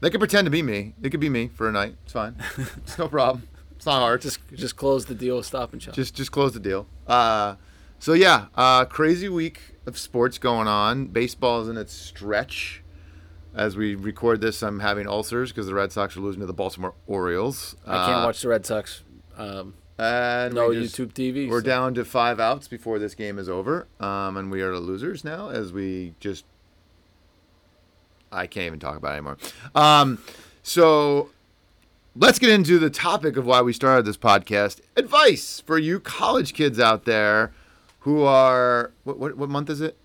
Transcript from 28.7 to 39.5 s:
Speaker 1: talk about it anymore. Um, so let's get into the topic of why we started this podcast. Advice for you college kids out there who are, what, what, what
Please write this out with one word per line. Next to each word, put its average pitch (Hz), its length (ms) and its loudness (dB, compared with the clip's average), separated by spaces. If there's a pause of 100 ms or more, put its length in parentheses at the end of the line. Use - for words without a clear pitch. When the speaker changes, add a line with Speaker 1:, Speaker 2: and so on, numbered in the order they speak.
Speaker 1:
talk 73 180 -8
about 71 140 -8
it 73 40 -6
anymore. 71 240 -10 (360)
Um, 147 440 6 (440)
so 147 680 4 (840)
let's 226 220 6
get 247 120 6
into 180 280 6
the 156 120 2
topic 156 460 -2
of 127 100 -2
why 123 160 6
we 120 100 2
started 131 340 4
this 104 100 -4
podcast. 101 640 2 (160)
Advice 240 640 4
for 160 180 0
you 160 220 -2
college - 540 -2
kids 127 260 0
out 113 240 4
there 107 480 2 (480)
who 151 220 2
are, 127 680 4 (120)
what, 139 140 -8
what, 131 180 -6
what 139 140 -6